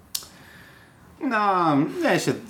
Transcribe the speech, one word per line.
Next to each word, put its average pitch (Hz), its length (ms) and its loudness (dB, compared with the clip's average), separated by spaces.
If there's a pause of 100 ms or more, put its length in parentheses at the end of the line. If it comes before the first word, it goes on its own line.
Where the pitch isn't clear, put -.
(1200)
No, 196 560 2
mnie 185 440 0
się 139 120 -2 (180)